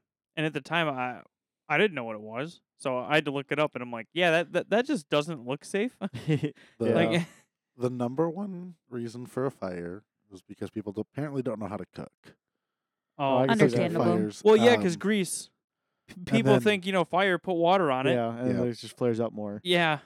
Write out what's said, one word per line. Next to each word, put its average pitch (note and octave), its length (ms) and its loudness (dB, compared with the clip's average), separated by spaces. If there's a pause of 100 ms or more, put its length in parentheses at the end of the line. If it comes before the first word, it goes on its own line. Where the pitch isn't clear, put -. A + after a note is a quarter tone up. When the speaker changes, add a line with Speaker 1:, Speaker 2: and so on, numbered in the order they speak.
(360)
Speaker 1:
and D#3 100 -4
at D#3 80 -4
the D3 80 -6
time, D#3+ 280 -2
I, B2 320 -6 (460)
I C#3 100 0
didn't F#3+ 180 2
know B2+ 80 -6
what A2+ 120 -8
it G#2+ 60 -12
was. A#2+ 400 -10 (160)
So C3 200 -2
I B2+ 180 0
had D#3 100 4
to D3 60 -4
look C#3 200 -6
it D3+ 80 -2
up, D3+ 160 0
and B2 80 -8
I'm B2 80 -10
like, A2+ 220 -10
"Yeah, E3+ 180 2
that, E3 220 0
that, F3 160 -2
that A3+ 160 2
just C4 240 -4
doesn't D3 360 -2
look C3 200 -6
safe." G#3+ 340 -4
<laughs> G3 140 -8
Speaker 2:
<laughs> - 140 -10
Speaker 3:
The, D3 260 0 (260)
Speaker 2:
Yeah. A2+ 140 2
Speaker 1:
Like B2 340 2 (240)
<laughs> - 260 -20
Speaker 3:
the B2 120 -2
number B2+ 400 -2
one F3+ 460 -10 (140)
reason B2 360 -10
for B2+ 200 -4
a C3+ 60 -2
fire F2+ 520 -10 (300)
is F#2 80 -18
because G2+ 280 -12
people G#2 240 -8
do, G#2+ 80 -6
apparently C#3 400 -6
don't A#2 180 -4
know G#2+ 80 -8
how G2+ 100 -8
to F#2 160 -10
cook. - 420 -16 (840)
Speaker 1:
Oh, C3+ 220 2
Speaker 2:
I C3 80 4
can A3+ 120 2
see D#3 60 8
that. A#2+ 160 2
Speaker 4:
Understandable. A#2 240 0
Speaker 3:
Fires, G#2+ 400 0
Speaker 1:
Well, G#3+ 100 10
yeah, A#3 220 8
'cause F#3+ 160 0
Speaker 3:
um, F#3 60 -8
Speaker 1:
grease. G3 500 -2 (580)
P- - 80 -20
Speaker 3:
and F3+ 120 -14
Speaker 1:
people A3 260 4
Speaker 3:
then G3 80 6
Speaker 1:
think, G#3 240 2
you G3 80 -2
know, F3+ 100 4
fire, F3+ 340 2
put F#3 160 -4
water E3+ 380 4
on C3 160 0
it. D3+ 60 4
Speaker 2:
Yeah, A#2 220 0
and B2 220 -2
Speaker 3:
Yeah. A#2+ 60 0
Speaker 2:
it A#2+ 120 -2
just A2+ 220 -16
flares A#2+ 220 0
up A2+ 140 -2
more. G#2 300 -8
Speaker 1:
Yeah. E3+ 420 2